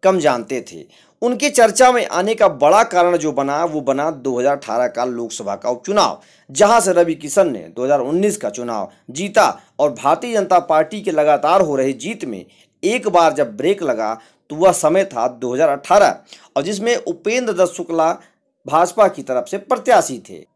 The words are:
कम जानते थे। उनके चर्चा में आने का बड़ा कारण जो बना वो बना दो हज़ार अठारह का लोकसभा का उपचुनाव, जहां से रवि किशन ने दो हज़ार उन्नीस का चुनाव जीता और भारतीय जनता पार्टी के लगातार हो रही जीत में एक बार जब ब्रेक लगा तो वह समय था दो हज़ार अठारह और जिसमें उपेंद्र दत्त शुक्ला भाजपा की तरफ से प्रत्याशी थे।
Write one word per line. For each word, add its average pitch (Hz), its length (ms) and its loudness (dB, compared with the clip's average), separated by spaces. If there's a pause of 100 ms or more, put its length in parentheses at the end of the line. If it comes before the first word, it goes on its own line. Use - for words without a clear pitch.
कम 190 160 2
जानते 127 540 -2
थे। - 380 -20 (120)
उनके 247 280 -2
चर्चा 247 420 4
में 240 140 0
आने 196 280 -2
का 220 140 4
बड़ा 156 340 4
कारण 175 340 2
जो 151 160 -2
बना 139 320 -2
वो 156 160 -4
बना 139 300 -2
दो 131 280 -6
हज़ार 139 180 2
अठारह 123 300 -2
का 120 180 -4
लोकसभा 117 500 -8
का 120 160 -6
उपचुनाव, 135 500 -2 (300)
जहां 208 300 4
से 196 120 0
रवि 170 220 2
किशन 156 360 0
ने 110 80 -8
दो 85 260 -8
हज़ार 139 160 2
उन्नीस 175 360 -2
का 113 140 -6
चुनाव 113 420 -8 (180)
जीता 185 500 0 (180)
और 143 140 0
भारतीय 160 400 -2
जनता 185 260 2
पार्टी 160 420 0
के 190 100 -6
लगातार 151 500 2
हो 151 160 0
रही 135 160 0
जीत 156 320 -10
में 104 220 -12 (360)
एक 226 260 -2
बार 170 240 4
जब 127 240 -4
ब्रेक 175 260 -2
लगा 110 380 -4 (300)
तो 151 60 -12
वह 156 160 4
समय 175 320 2
था 123 240 -4
दो 123 260 -6
हज़ार 151 140 2
अठारह 147 480 2 (400)
और 139 60 -2
जिसमें 190 340 -2
उपेंद्र 220 560 -4
दत्त 180 200 2
शुक्ला 165 460 -2 (480)
भाजपा 180 420 2
की - 140 -6
तरफ 127 260 -4
से 196 100 -6
प्रत्याशी 196 720 0
थे। 85 140 -18 (120)